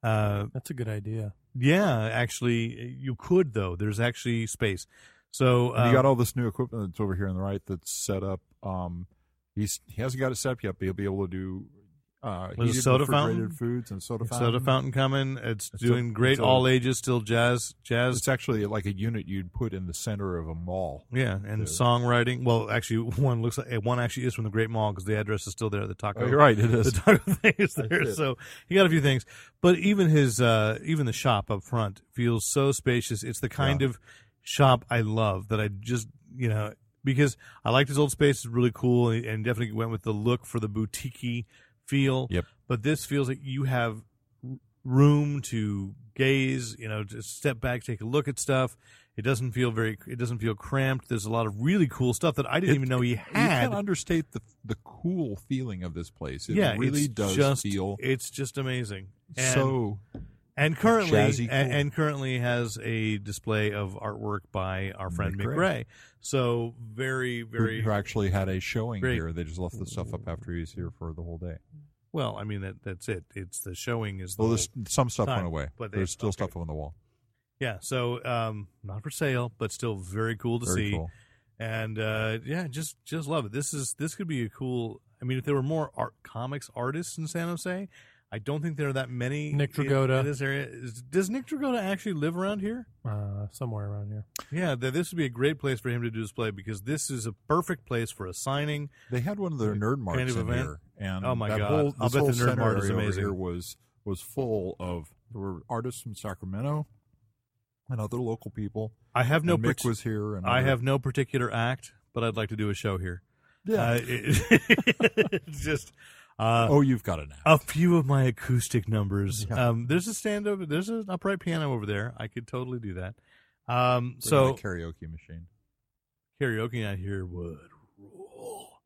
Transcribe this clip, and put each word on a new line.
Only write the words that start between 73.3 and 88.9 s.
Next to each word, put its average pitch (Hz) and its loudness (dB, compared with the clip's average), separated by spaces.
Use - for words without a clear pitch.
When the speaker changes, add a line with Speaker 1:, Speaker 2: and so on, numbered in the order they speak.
Speaker 1:
It's 92 -10
the 92 -12
showing 107 -4
is 92 -10
the 104 0
Speaker 3:
Well, 110 4
Speaker 1:
whole 117 4
Speaker 3:
there's 110 -8
some 127 2
stuff 113 0
Speaker 1:
time, 127 0
Speaker 3:
went 90 -2
away. 78 -4
Speaker 1:
but 110 -10
they, 104 -4
Speaker 3:
There's 92 0
still - -2
Speaker 1:
okay. 95 0
Speaker 3:
stuff - -8
on 85 -8
the 76 -6
wall. 76 -8
Speaker 1:
Yeah, 117 -4
so, 123 -2
um, 113 -2
not 101 -10
for 147 -8
sale, 123 -2
but 110 -4
still 113 -4
very 101 -4
cool 117 -2
to 120 -8
Speaker 3:
Very 92 2
Speaker 1:
see. 104 0
Speaker 3:
cool. 85 -4
Speaker 1:
And, 110 -6
uh, 110 0
yeah, 165 -4
just, 151 -10
just 156 -6
love 147 -2
it. 101 -8
This 139 -6
is, 139 -6
this 156 -6
could 196 -8
be 143 -2
a 110 -4
cool, 120 -6
I 127 -8
mean, 131 -2
if 127 -6
there 143 0
were 135 2
more 151 -2
art, - -6
comics 127 -8
artists 139 -6
in 160 -6
San 170 -4
Jose, 180 -6
I 104 -8
don't 139 -4
think 156 -4
there 147 -2